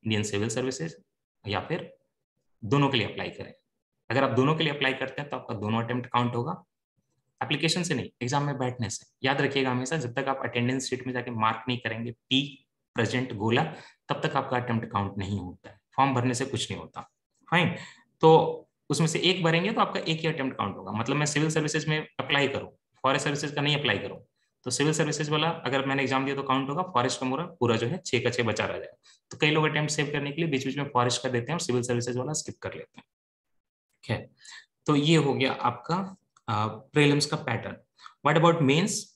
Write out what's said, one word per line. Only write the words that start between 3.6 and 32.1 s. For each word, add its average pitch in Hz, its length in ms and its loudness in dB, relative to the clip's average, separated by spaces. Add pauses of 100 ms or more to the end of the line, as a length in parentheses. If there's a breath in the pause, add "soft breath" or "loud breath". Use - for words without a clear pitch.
अगर 131 140 2
आप 127 80 2
दोनों 131 240 4
के 165 80 0
लिए 147 100 0
apply 135 200 0
करते - 280 -6
हैं 147 80 -10
तो 131 80 -8
आपका 113 180 -10
दोनों 107 280 -2
attempt 123 260 -4
count 120 260 2
होगा, 139 280 -6 (800)
Application 156 420 0
से 170 120 -2
नहीं, 110 140 -4 (120)
exam 135 220 0
में 143 160 -4
बैठने 123 300 -4
से। - 160 -10 (220)
याद 139 140 2
रखिएगा 135 300 2
हमेशा, 127 260 -2
जब 123 160 -4
तक 131 160 -2
आप 135 140 -2
attendance 123 460 -2
sheet - 180 -4
में 127 60 -6
जाके 123 180 -6
mark 113 360 0
नहीं 123 120 -2
करेंगे 113 320 -6
पी 131 300 0 (540)
present 123 380 0
gola, 113 300 2 (460 loud breath)
तब 139 140 -2
तक 156 120 0
आपका 131 220 0
attempt 113 340 -2
count 101 260 -2
नहीं 98 220 -2
होता 87 300 -12
है। - 100 -20 (160)
Form 135 180 4
भरने 123 200 2
से 127 120 -2
कुछ - 260 -6
नहीं 90 100 -8
होता, - 200 -14 (500)
Fine। 175 240 2 (480 loud breath)
तो 160 460 6 (200)
उसमें 156 180 2
से 156 140 -2
एक 180 220 4
भरेंगे 170 280 2
तो 233 100 0
आपका - 200 0
एक 160 180 -2
ही 160 80 -2
अटेम्प्ट 135 300 -4
count 101 200 -4
होगा। 95 140 -12
मतलब 117 240 -2
मैं 151 100 2
civil 147 260 0
services 151 360 0
में 156 120 0 (200)
apply 143 280 2
करूँ, 120 220 -4 (340)
forest 135 200 2
services 147 280 -2
का 143 100 -2
नहीं 143 160 2
apply 120 200 2
करूँ, 95 200 -8 (480)
तो 127 60 -4
सिविल 147 220 2
सर्विसेज 151 360 0
वाला 151 180 2 (180)
अगर 131 200 0
मैंने 139 180 0
exam 131 220 2
दिया 139 100 -2
तो 135 80 -4
count 135 260 0
होगा, 151 140 -2
forest 127 360 0
का 135 60 -4
मोरा 131 180 -2 (160)
पूरा 120 160 4
जो 113 120 0
है 175 180 -4
छः 120 180 0
का 123 60 2
छः 120 140 -2
बचा 107 220 0
रह 87 120 -4
जाएगा। - 200 -12 (340 soft breath)
तो - 60 -14
कई 151 140 4
लोग 156 140 4
attempt 151 280 0
save 143 180 0
करने 143 200 -4
के 151 100 -4
लिए 165 100 0
बीच 131 140 0
बीच 135 120 -4
में 139 160 -4
forest 123 300 2
का 131 60 0
देते 120 220 -2
हैं - 20 0
और 170 80 -2
सिविल 123 200 0
सर्विसेज 120 360 -2